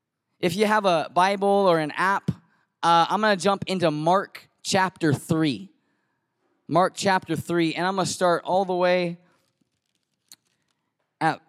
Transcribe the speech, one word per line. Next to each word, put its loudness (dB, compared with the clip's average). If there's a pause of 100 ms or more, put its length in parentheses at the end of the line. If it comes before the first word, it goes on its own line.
(380)
If -2
you 0
have 0
a 0
Bible 2
or 2
an -4
app, -2 (520)
uh, 4
I'm -2
gonna 2
jump -2
into 0
Mark -2 (120)
chapter 0
three. -2 (1000)
Mark 0
chapter -2
three, -2
and -2
I'm -2
gonna -2
start 0
all -2
the -4
way 0 (2000)
at, -2